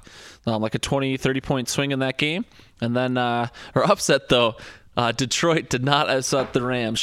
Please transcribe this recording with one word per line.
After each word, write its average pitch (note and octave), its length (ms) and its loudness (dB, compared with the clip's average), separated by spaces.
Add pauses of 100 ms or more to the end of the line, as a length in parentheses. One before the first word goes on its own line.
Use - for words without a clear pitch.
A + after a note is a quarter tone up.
(460)
Um, A2 160 0
like A2 120 -4
a A#2+ 40 -2
twenty, C3+ 400 -2
thirty C3+ 240 0
point C3 260 -2
swing C#3 220 -2
in C3+ 80 -2
that C3 180 -2
game. D#3+ 300 -2 (340)
And A#2+ 160 0
then, B2+ 220 0
uh, A#2+ 300 0 (260)
her B2+ 100 2
upset, - 460 2
though, A#2+ 260 4 (400)
uh, A#2 160 2
Detroit C3+ 560 0
did B2+ 160 -2
not C#3+ 240 2
upset C3 460 0
the C3 80 2
Rams, B2 240 -2 (160)